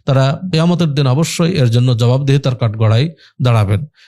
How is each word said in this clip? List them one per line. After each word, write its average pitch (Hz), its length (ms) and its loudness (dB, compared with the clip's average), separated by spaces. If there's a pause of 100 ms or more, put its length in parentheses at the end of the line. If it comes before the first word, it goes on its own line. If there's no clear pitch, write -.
তারা 135 360 0 (100)
কিয়ামতের 165 440 0
দিন 139 120 0
অবশ্যই 165 460 0
এর 131 180 2
জন্য 123 280 2
জবাবদিহিতার 135 580 0
কাঠগড়ায় 110 520 0 (340)
দাঁড়াবেন। 110 440 0 (220)